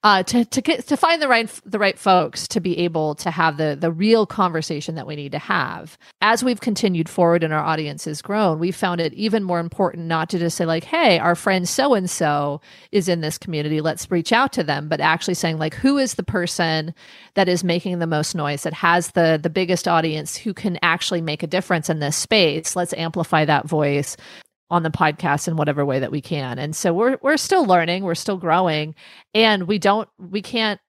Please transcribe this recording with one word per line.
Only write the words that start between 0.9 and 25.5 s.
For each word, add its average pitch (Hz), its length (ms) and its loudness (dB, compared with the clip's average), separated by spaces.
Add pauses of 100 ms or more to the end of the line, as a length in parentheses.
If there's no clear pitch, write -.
find 330 240 2
the 285 80 0
right, 226 200 2 (160)
the 202 140 -6
right 196 180 2
folks 180 280 4
folks - 220 -10
to - 120 -4
be 175 200 -2
able 160 340 -2
to - 160 -6
have 160 280 0
the, 151 220 -2
the 165 120 0
real 214 340 4
conversation 160 680 -4
that 143 100 -10
we 151 100 -10
need 143 160 -10
to - 60 -6
have. 160 580 -4 (260)
As 226 220 4
we've 247 160 0
continued 185 480 0
forward 170 360 4
and 156 100 -2
our 151 100 0
audience 156 420 -4
has 151 140 -8
grown, 196 380 0
we've 175 180 -2
found 175 240 -2
it 165 140 -2
even 214 300 -2
more 180 160 -2
important 170 480 -2
not 160 220 -2
to 180 100 -2
just 170 180 -2
say, 170 80 0
like, 165 200 -2
"Hey, 254 340 4
our 170 160 2
friend 185 340 0
so-and-so 160 920 0 (300)
is 185 160 2
in 170 140 0
this 151 160 -4
community, 151 420 -2
let's 156 300 -4
reach 175 240 0
out 262 200 2
to 190 100 -2
them," 147 260 -4
but 151 100 -2
actually 160 360 0
saying, 160 240 -2
like, 156 160 -2
"Who 277 240 2
is 269 160 -2
the 190 80 -6
person 165 720 -2 (400)
that 190 120 4
is 180 160 2
making 175 360 -2
the 165 80 -2
most 151 260 -2
noise, 147 300 -4
that 160 100 -4
has 170 380 2
the, 160 280 4
the 165 120 -2
biggest 180 360 0
audience, 156 480 0
who - 160 -6
can 180 300 -4
actually 170 400 0
make 156 220 -4
a 165 40 -6
difference 175 440 -2
in 156 80 0
this 147 180 -2
space? 165 580 2
Let's 175 180 -2
amplify 165 520 0
that 147 220 2
voice 143 500 0 (540)
on 175 100 2
the 160 80 -2
podcast 151 580 0
in 160 100 -2